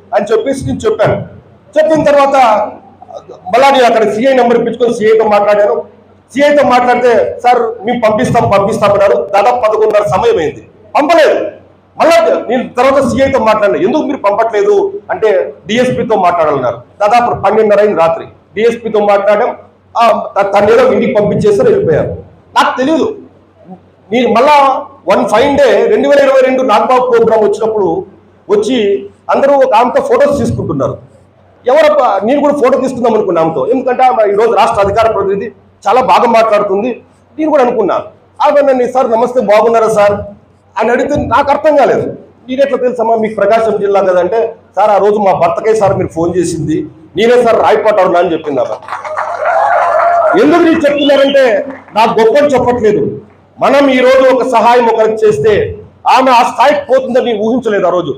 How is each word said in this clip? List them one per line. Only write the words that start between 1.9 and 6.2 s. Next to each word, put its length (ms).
తర్వాత 320
మళ్ళా 400
నేను 140
అక్కడ 280
సీఐ 200
నెంబర్ 260
ఇప్పించుకొని 360
సీఐతో 340
మాట్లాడాను. 540